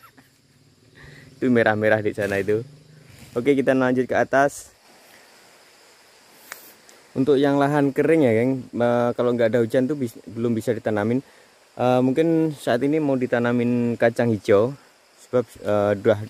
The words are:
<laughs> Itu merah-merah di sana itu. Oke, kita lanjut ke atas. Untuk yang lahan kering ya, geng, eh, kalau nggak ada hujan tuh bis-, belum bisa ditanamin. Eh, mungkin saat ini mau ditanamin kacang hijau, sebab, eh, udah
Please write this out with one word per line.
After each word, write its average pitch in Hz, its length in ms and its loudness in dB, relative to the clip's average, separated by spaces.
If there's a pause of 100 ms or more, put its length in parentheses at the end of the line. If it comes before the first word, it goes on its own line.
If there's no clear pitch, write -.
(480)
<laughs> - 880 -20
Itu 131 160 0
merah-merah 110 480 2
di 104 160 -4
sana 101 240 -2
itu. 104 240 -2 (720)
Oke, 123 160 2
kita 135 240 0
lanjut 127 320 0
ke 117 80 -4
atas. 135 560 -2 (2500)
Untuk 135 240 0
yang 139 240 2
lahan 143 320 0
kering 151 320 2
ya, 123 80 4
geng, 123 320 0
eh, 120 480 0
kalau 123 240 -2
nggak 117 160 0
ada 123 80 2
hujan 127 320 0
tuh 147 80 -6
bis-, 123 240 -8
belum 117 320 -4
bisa 113 160 -2
ditanamin. 107 480 -2 (560)
Eh, 127 240 0
mungkin 160 560 0
saat 123 240 -2
ini 147 240 -2
mau 139 160 -2
ditanamin 120 800 -2
kacang 117 320 0
hijau, 107 400 2 (560)
sebab, 123 160 -2 (240)
eh, 104 320 0
udah 104 200 2 (100)